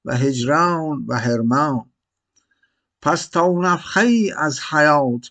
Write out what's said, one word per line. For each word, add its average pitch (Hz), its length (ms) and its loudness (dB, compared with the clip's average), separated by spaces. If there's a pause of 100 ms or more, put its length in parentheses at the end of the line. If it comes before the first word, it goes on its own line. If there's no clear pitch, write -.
و 123 120 -4
هجران 143 920 0
و 120 100 -2
حرمان. 120 720 0 (1120)
پس 156 240 -2
تا 175 260 0
نفخه 180 480 -2
ای 233 360 2
از 147 240 -4
حیات 147 720 0